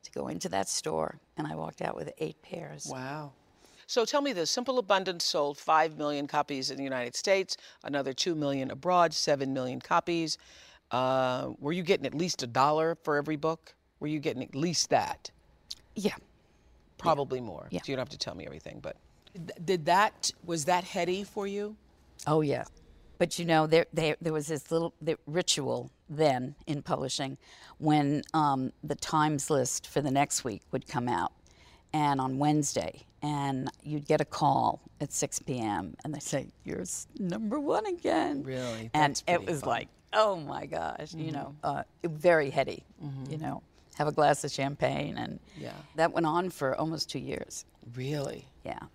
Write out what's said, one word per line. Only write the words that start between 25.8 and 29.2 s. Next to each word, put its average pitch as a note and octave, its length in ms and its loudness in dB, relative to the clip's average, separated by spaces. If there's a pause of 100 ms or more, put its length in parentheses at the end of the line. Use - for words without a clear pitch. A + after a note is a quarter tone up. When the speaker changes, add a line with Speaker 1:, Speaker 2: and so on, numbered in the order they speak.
Speaker 1:
then C#3+ 460 2 (120)
in D3 140 -2
publishing C#3 560 -4 (420)
when, D3+ 420 4 (120)
um, C#3 380 2 (120)
the D3+ 120 -4
Times D3+ 540 2